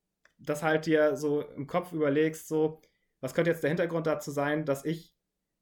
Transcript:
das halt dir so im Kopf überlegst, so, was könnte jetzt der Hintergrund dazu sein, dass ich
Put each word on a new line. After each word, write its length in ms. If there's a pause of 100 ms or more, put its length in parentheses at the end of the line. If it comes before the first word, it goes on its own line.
(380)
das 240
halt 240
dir 300
so 260
im 240
Kopf 260
überlegst, 560
so, 320 (400)
was 140
könnte 160
jetzt 120
der 60
Hintergrund 380
dazu 240
sein, 340
dass 220
ich 280 (460)